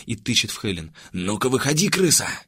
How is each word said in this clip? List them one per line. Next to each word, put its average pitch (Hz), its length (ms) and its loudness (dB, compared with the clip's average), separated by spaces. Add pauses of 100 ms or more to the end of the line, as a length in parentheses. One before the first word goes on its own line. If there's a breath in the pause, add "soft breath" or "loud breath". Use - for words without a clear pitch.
и 110 100 -6
тычет 110 340 0
в - 100 -8
Хелен. 85 320 -6 (220 loud breath)
Ну-ка 101 360 -2
выходи, 147 400 2
крыса! 175 380 4 (200)